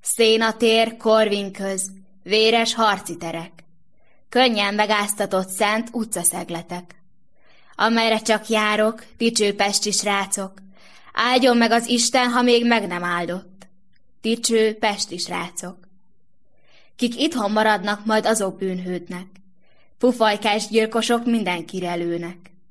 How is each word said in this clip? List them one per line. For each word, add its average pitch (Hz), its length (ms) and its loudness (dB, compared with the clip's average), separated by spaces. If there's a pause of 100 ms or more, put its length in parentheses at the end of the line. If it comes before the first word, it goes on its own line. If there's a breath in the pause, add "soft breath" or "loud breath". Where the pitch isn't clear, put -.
Szénatér, 226 960 2
Korvin 202 560 2
köz, 196 380 -6 (320)
véres 220 520 2
harci 208 420 0
terek. 165 360 -10 (760)
Könnyen 214 460 2
megáztatott 208 720 0
szent 220 440 0
utcaszegletek. 175 1000 -6 (840 soft breath)
Amerre 226 440 2
csak 214 280 0
járok, 214 560 0 (120)
dicső 214 380 0
pesti 202 360 -2
srácok, 196 600 -2 (600 loud breath)
áldjon 247 440 4
meg 233 140 4
az 233 160 2
Isten, 240 440 0
ha 247 120 2
még 240 240 4
meg 226 200 2
nem 175 180 -6
áldott. 175 640 -6 (520)
Dicső 220 540 0
pesti 208 440 -4
srácok. 180 580 -8 (1200 soft breath)
Kik 240 240 -4
itthon 254 300 -2
maradnak, 208 540 0
majd 220 220 2
azok 208 320 0
bűnhődnek. 180 680 -6 (720)
Pufajkás 220 680 2
gyilkosok 226 560 0
mindenkire 180 720 -2
lőnek. 170 440 -6 (320)